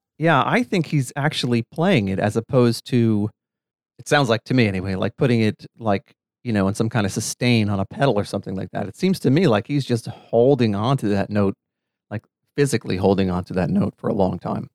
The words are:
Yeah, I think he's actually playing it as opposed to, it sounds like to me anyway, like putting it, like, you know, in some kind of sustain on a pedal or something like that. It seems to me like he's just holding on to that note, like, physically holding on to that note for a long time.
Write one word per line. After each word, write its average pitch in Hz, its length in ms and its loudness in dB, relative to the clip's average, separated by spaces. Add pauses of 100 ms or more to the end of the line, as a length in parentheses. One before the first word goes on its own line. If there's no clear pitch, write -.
(180)
Yeah, 151 260 2
I 180 200 0
think 185 220 -2
he's 143 280 -2
actually 127 480 -2
playing 156 460 0
it 95 100 -2
as 104 180 0
opposed 120 500 0
to, 110 440 0 (680)
it - 80 -14
sounds 147 200 2
like 127 160 2
to 131 100 -2
me 123 120 4
anyway, 95 300 -2
like 98 200 -4
putting 120 240 2
it, 107 260 -2 (120)
like, 104 360 -4 (300)
you 120 80 -6
know, 98 140 2
in 101 80 0
some 113 140 -2
kind 107 180 -2
of 95 60 -4
sustain 117 580 0
on 101 80 -2
a 98 80 -4
pedal 127 320 0
or 98 60 0
something 101 320 -8
like 95 160 -8
that. 101 160 -6
It - 80 -14
seems - 240 -2
to 127 100 0
me 165 160 4
like 104 220 0
he's 143 180 -2
just 120 200 -4
holding 120 680 2
on 117 240 0
to - 100 -4
that 98 220 0
note, 101 240 0 (560)
like, 104 140 -10 (320)
physically 117 400 0
holding 95 340 2
on 90 140 -2
to - 100 -12
that 87 160 0
note 101 260 0
for - 120 -6
a - 40 0
long 98 280 0
time. - 340 -8